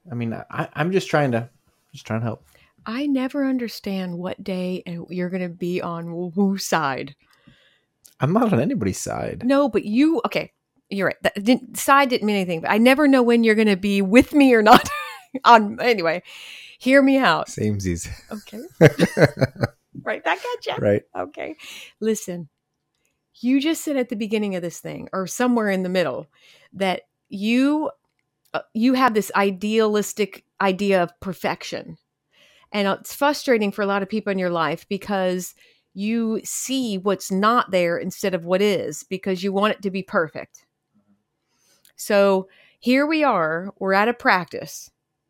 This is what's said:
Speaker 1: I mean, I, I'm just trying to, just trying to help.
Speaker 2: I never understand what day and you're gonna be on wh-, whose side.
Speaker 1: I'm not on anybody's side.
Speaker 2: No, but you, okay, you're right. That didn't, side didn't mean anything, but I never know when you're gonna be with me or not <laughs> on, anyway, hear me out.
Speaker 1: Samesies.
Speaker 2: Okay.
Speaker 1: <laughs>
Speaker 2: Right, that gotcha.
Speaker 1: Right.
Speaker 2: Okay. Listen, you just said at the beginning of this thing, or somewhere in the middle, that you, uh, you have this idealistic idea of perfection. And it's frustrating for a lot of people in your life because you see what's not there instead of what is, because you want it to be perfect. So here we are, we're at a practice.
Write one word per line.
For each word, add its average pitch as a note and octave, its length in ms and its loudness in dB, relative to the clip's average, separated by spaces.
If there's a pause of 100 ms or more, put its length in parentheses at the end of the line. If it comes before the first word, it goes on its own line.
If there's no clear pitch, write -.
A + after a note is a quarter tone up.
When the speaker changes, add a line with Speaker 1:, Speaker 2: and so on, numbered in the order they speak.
(120)
Speaker 1:
I B2+ 40 -8
mean, A#2 180 -4
I, - 400 -8
I'm D#3+ 180 -2
just F#3+ 180 -2
trying D3 220 2
to, A#2 180 -2 (440)
just - 120 -20
trying A2 140 -4
to A#2 60 -4
help. - 180 -8 (420)
Speaker 2:
I A#3+ 220 -6
never C4+ 380 -2
understand G3+ 720 -6
what F3+ 240 -8
day F#3 440 -6
and E3+ 240 -10
you're F3+ 200 -4
gonna F3+ 200 -6
be F3 320 -4
on E3+ 260 -8
wh-, E3+ 260 -8
whose G3 320 0
side. C#3+ 500 -2 (1040)
Speaker 1:
I'm C3+ 100 0
not A3 220 2
on A#2 80 4
anybody's F#3+ 380 -2
side. - 440 -8
Speaker 2:
No, C#4 240 4
but G#3+ 160 -2
you, C#4+ 420 2
okay, - 280 -6 (360)
you're G3 180 -2
right. - 140 -4
That - 220 -4
didn't, B3 340 0
side C#4 320 4
didn't A#3+ 160 -2
mean G#3 120 0
anything, F3+ 240 -2
but - 100 -2
I G#3 60 2
never C4 300 6
know C4+ 140 6
when A#3 220 4
you're A3 120 4
gonna G#3+ 200 4
be G3 260 0
with G3 320 6
me C#4 200 6
or A3+ 80 6
not G#3+ 260 8 (300)
<laughs> - 260 -12
on, A3 380 6
anyway, F3+ 420 0 (560)
hear C4+ 220 6
me C4+ 160 4
out. B3 300 2
Speaker 1:
Samesies. G2 600 -4 (240)
Speaker 2:
Okay. A2+ 300 -14 (180)
Speaker 1:
<laughs> - 840 4 (380)
Speaker 2:
Right, - 220 -6
that F4 180 -2
gotcha. A#4+ 360 -8
Speaker 1:
Right. G#3 220 2 (160)
Speaker 2:
Okay. - 380 -10 (440)
Listen, F#3 500 -6 (920)
you C4 180 2
just D#4 240 -2
said D4 140 -2
at B3 120 -2
the A#3+ 60 -6
beginning G#3 400 -2
of F3 60 -6
this E3+ 180 -10
thing, D#3 320 -12
or F#3+ 140 -4
somewhere A#3 460 0
in F#3+ 100 0
the F#3 80 -4
middle, D#3 380 -2 (460)
that F#3+ 280 -2 (280)
you, C4 600 0 (640)
uh, D3 60 -6 (160)
you A#3+ 180 2
have B3+ 220 2
this G3+ 200 0
idealistic G#3 1080 -2 (160)
idea F#3+ 400 2
of E3+ 180 -4
perfection. - 800 -8 (760)
And G3+ 160 -2
it's - 280 -6
frustrating B3+ 560 0
for G#3+ 100 -8
a G3+ 60 0
lot G3 160 -2
of F#3 60 -6
people G#3 220 -4
in F#3+ 60 -4
your F3+ 140 -2
life E3 360 -4
because F#3 680 -4 (400)
you A3 480 -4
see A#3+ 560 -6
what's F#3+ 320 -4
not G#3+ 400 2
there F3 260 0
instead F#3 380 -4
of E3+ 100 -8
what F#3 160 0
is, F3 420 -2
because F#3 400 -6
you G3 80 -2
want G3+ 220 0
it - 80 -10
to G3 80 -6
be F#3+ 140 -6
perfect. - 600 -6 (1300)
So G3 540 2 (300)
here C4 280 2
we D#4 160 0
are, F3+ 560 0
we're F#3+ 140 0
at G#3 140 4
a A#3+ 60 0
practice. - 800 -2 (380)